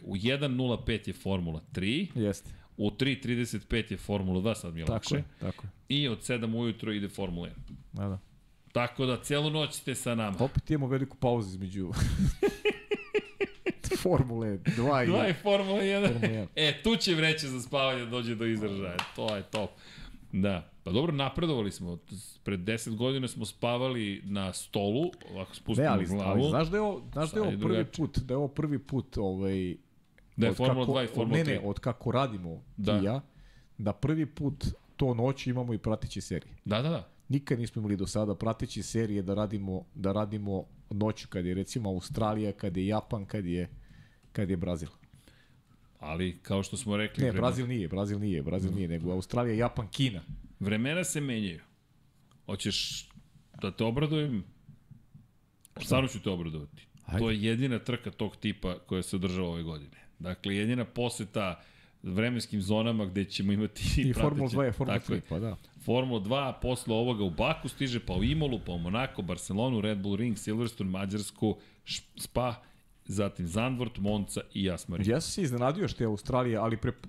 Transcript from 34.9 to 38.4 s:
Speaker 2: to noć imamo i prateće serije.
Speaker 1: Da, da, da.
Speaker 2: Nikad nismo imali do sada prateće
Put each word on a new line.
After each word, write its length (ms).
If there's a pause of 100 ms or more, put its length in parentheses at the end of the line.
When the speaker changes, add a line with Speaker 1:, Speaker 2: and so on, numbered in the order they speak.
Speaker 2:
to 180
noć 340
imamo 260
i 40
prateće 440
serije. 320 (120)
Speaker 1:
Da, 160
da, 80
da. 200 (200)
Speaker 2:
Nikad 300
nismo 200
imali 160
do 120
sada 280
prateće 480